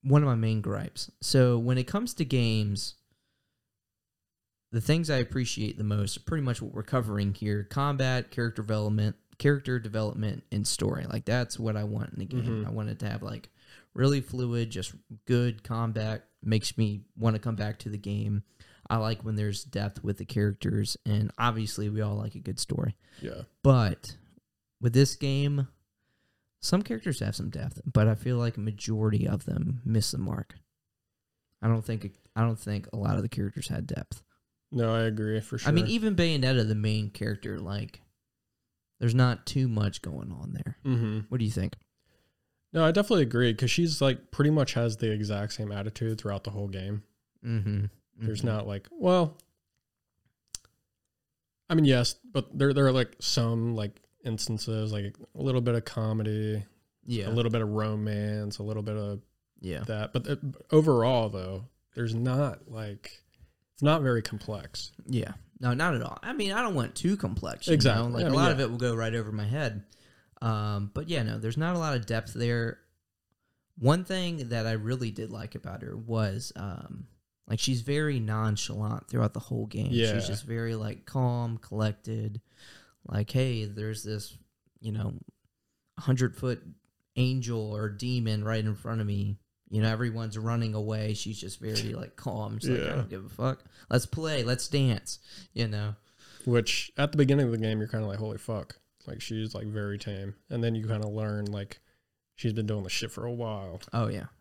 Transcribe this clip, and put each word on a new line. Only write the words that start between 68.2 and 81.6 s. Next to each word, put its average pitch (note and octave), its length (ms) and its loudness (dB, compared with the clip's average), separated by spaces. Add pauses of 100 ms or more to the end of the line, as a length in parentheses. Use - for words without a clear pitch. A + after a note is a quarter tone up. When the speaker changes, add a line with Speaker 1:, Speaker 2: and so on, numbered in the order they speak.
Speaker 2:
I E3+ 40 2
Speaker 1:
a C#3 40 2
Speaker 2:
mean, - 80 4
Speaker 1:
lot F3 80 6
Speaker 2:
yeah. E3+ 60 6
Speaker 1:
of C3+ 80 0
it A#2+ 100 0
will A#2+ 60 -4
go A#2+ 180 0
right A2+ 180 -2
over A2 180 -2
my G#2+ 140 -2
head. A2+ 380 -2 (580)
Um, G#2 520 -2
but, D#3 160 -6
yeah, D3+ 140 0
no, G#2+ 160 -2
there's A2+ 180 -4
not E3 180 0
a F3 40 0
lot D3+ 180 -2
of A2 80 -4
depth A2 280 -4
there. A#2 460 -2 (1000)
One D#3 280 4
thing F3 440 -4
that A2+ 180 -2
I A2+ 60 0
really A2+ 380 -2
did A2 200 -8
like G#2+ 240 -12
about - 260 -10
her G2 160 -10
was, A2 580 -2
um, - 520 -10 (400)
like, A2+ 120 -2
she's B2 220 2
very C#3+ 380 0
nonchalant G#2+ 880 0
throughout A#2+ 260 2
the - 60 -6
whole A2 280 -4
game. G#2+ 240 -2
Speaker 2:
Yeah. A2+ 220 4
Speaker 1:
She's A2+ 140 0
just - 180 -4
very, A2+ 300 -2
like, G#2+ 300 -6
calm, A#2+ 520 0
collected. G#2+ 840 -4 (640)